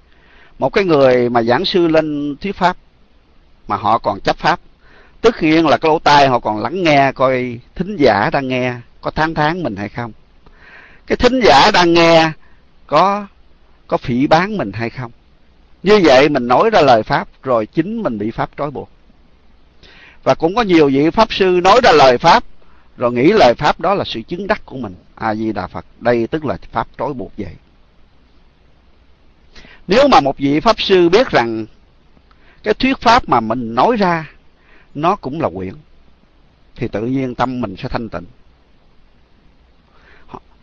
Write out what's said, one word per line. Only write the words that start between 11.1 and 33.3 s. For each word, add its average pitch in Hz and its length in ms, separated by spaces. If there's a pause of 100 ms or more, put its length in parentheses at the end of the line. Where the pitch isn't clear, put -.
thính 247 240
giả 175 300
đang 175 240
nghe 165 360 (560)
có, 196 400 (600)
có 170 100
phỉ 127 300
báng 180 300
mình 110 160
hay 113 180
không. 120 200 (720)
Như 208 220
vậy 139 240
mình 123 200
nói 160 220
ra 202 100
lời 123 220
Pháp 151 260 (140)
rồi 117 240
chính 214 360
mình 120 160
bị 110 120
Pháp 143 280
trói 147 120
buộc. 113 180 (1300)
Và 131 120
cũng 170 200
có 240 80
nhiều 165 260
vị 139 220
Pháp 220 220
Sư 180 320
nói 214 200
ra 196 80
lời 131 260
Pháp 190 260 (520)
rồi 123 160
nghĩ 131 200
lời 135 220
Pháp 156 260
đó 175 140
là 143 100
sự 117 240
chứng 180 180
đắc 208 180
của 143 120
mình. 107 180 (200)
A 110 200
Di 110 180
Đà 95 140
Phật. - 180 (160)
Đây 117 260
tức 156 180
là 131 140 (140)
Pháp 117 160 (100)
trói 135 160
buộc - 240
vậy. 85 160 (2250)
Nếu 254 220
mà 180 120
một 139 180
vị 139 220
Pháp 220 200
Sư 180 280
biết 214 220
rằng 113 360 (960)
cái 214 120
thuyết 262 260
Pháp 240 280
mà 123 120